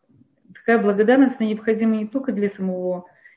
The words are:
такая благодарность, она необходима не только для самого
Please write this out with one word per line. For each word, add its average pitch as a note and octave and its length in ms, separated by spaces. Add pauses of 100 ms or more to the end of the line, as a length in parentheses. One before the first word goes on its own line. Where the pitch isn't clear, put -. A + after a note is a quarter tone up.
(540)
такая A#3 240
благодарность, G#3+ 640
она A3 80
необходима A3 480
не G#3+ 100
только C4 260
для G3+ 180
самого F3+ 560 (300)